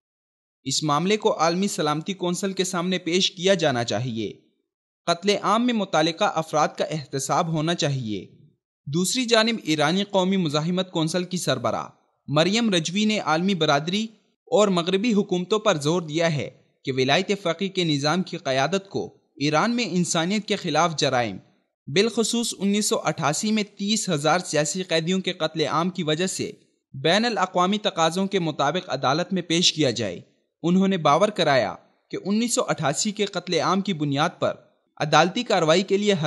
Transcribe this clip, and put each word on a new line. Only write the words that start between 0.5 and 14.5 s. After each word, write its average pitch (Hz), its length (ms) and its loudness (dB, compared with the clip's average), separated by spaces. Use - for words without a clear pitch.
اس 135 180 -4
معاملے 160 340 2
کو 214 240 0
عالمی 170 280 2
سلامتی 156 440 -2
کونسل 180 400 -4
کے 190 120 -2
سامنے 180 340 -2
پیش 180 320 0
کیا 185 240 2
جانا 139 300 0
چاہیے۔ 110 480 -4
قتل 175 360 0
عام 220 240 2
میں 247 80 0
متعلقہ 170 500 0
افراد 160 340 0
کا 175 160 -4
احتساب 151 640 -4
ہونا 160 260 0
چاہیے۔ 131 520 -4
دوسری 190 380 -2
جانب 226 400 2
ایرانی 156 400 2
قومی 190 320 0
مزاحمت 175 540 0
کونسل 170 340 -2
کی 180 120 -8
سربراہ 117 520 -2
مریم 190 420 2
رجوی 185 340 0
نے 214 140 0
عالمی 170 360 0
برادری 156 520 0
اور 202 220 4